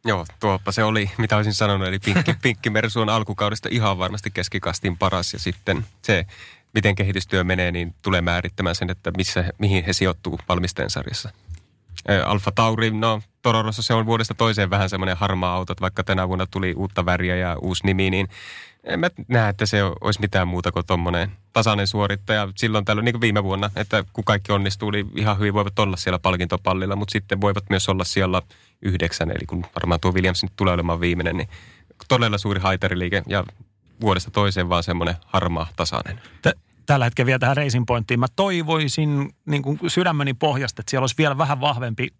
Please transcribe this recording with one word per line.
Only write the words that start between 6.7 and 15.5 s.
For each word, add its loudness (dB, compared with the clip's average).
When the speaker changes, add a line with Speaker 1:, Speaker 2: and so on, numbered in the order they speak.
Speaker 1:
miten 2
kehitystyö 0
menee, 0
niin -6
tulee 0
määrittämään 0
sen, -4
että -4
missä, 0
mihin 2
he 0
sijoittuu -2
valmistajan 0
sarjassa. -6
Ö, 4
Alfa -2
Tauri, 2
no 0
Toro 2
Rosso, -4
se 2
on 4
vuodesta 0
toiseen 2
vähän 2
semmoinen -2
harmaa 0